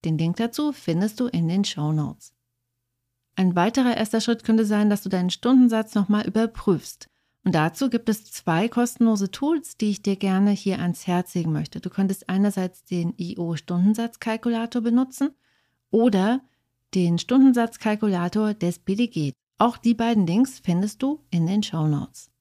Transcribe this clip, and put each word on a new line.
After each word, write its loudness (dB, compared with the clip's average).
Den 0
Link -2
dazu -4
findest -4
du 0
in -2
den 0
Shownotes. -4
Ein 0
weiterer 0
erster -2
Schritt -4
könnte 2
sein, 2
dass 0
du -8
deinen 0
Stundensatz 2
nochmal 2
überprüfst. -2
Und 0
dazu 0
gibt -2
es -2
zwei -2
kostenlose 0
Tools, -4
die -2
ich -6
dir -2
gerne 2
hier -2
ans -4
Herz -2
legen -2
möchte. -6
Du -10
könntest -2
einerseits -2
den -4
I -8
O -4
Stundensatzkalkulator -2
benutzen 0
oder 2
den 2
Stundensatzkalkulator 2
des -4
B -4
D 2
G. -4
Auch 2
die 2
beiden 2
Links 0
findest -2
du -4
in 0
den 0
Shownotes. -4